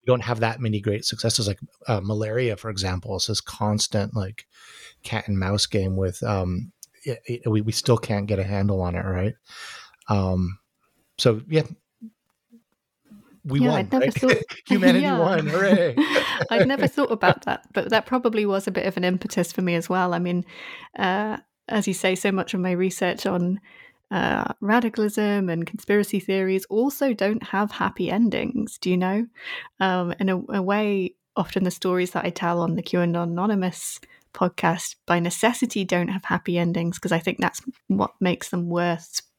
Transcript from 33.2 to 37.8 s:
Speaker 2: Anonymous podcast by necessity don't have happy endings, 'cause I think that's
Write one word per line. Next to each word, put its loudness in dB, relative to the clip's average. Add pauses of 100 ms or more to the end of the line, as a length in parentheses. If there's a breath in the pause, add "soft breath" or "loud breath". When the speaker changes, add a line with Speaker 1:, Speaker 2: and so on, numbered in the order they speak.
Speaker 2:
Anonymous -2 (340 loud breath)
podcast -2 (120)
by 2
necessity 0
don't 0
have -6
happy -2
endings, 0
'cause -4
I 2
think -2
that's -2 (260)